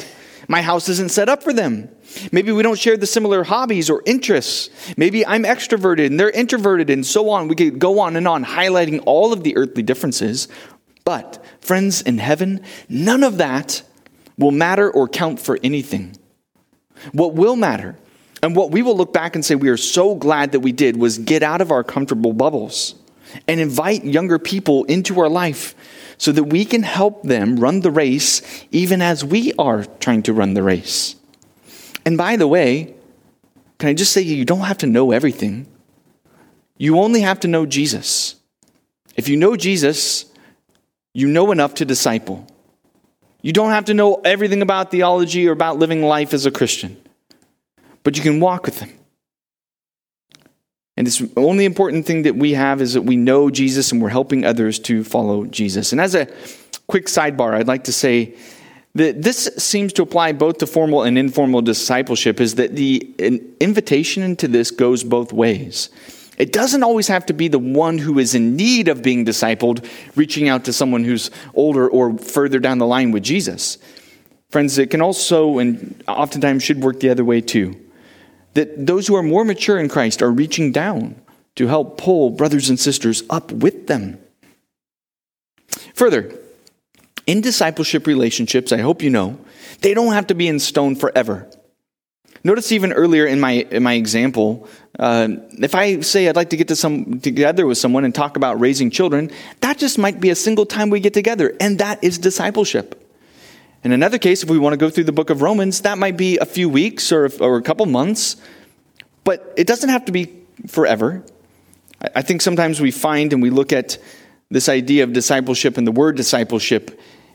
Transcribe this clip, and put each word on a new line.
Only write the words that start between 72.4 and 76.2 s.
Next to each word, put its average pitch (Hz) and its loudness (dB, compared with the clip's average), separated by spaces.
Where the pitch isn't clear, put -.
down 127 0
the 120 2
line 123 2
with 104 0
Jesus. 135 -4
Friends, 143 0
it 135 2
can 160 2
also, 160 2
and 123 -4
oftentimes 139 0